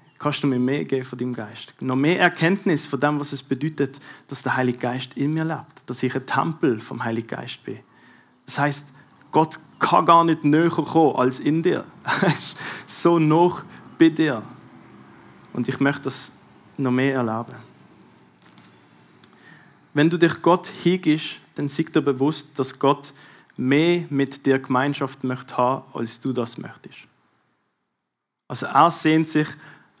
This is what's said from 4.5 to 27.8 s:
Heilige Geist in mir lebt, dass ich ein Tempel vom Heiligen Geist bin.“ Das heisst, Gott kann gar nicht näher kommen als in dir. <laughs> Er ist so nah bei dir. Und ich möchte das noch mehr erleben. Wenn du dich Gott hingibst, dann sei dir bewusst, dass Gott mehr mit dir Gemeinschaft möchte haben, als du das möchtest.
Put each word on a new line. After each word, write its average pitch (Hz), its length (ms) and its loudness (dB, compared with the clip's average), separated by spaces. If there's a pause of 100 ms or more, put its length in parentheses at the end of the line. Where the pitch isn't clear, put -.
Heilige 123 220 0
Geist 127 380 -6
in 143 180 -2
mir 160 100 -2
lebt, - 420 -8
dass - 160 -8
ich 127 120 -2
ein 131 120 -4
Tempel 147 520 0
vom 120 240 -12
Heiligen 113 260 -6
Geist - 360 -10
bin.“ 110 160 -12 (640)
Das - 120 -4
heisst, 143 280 -2 (460)
Gott 156 260 2 (200)
kann 175 280 2
gar 170 180 8
nicht 160 200 0
näher 160 260 4
kommen 160 460 2
als 127 240 0
in 151 220 0
dir. 165 220 -2 (200)
<laughs> - 180 -2
Er 185 60 4
ist - 280 -2 (300)
so 170 320 2
nah 165 440 4 (360)
bei 160 120 8
dir. 143 320 -2 (1080)
Und 123 160 -4
ich 127 120 -6
möchte 143 220 0
das - 280 -8 (460)
noch 127 160 -2
mehr 135 240 2
erleben. 117 400 -4 (2500)
Wenn 151 160 4
du 170 80 -2
dich 165 240 2
Gott 175 260 4
hingibst, 170 720 0 (160)
dann 147 120 -4
sei - 140 -4
dir 156 200 0
bewusst, 139 560 -2
dass 131 200 -4
Gott 143 340 0 (440)
mehr 160 540 2
mit 139 360 -2
dir 135 120 4
Gemeinschaft 135 640 -2
möchte 127 320 -6
haben, 127 360 0
als - 280 -8
du 135 120 -4
das 117 260 -4
möchtest. - 400 -16 (1500)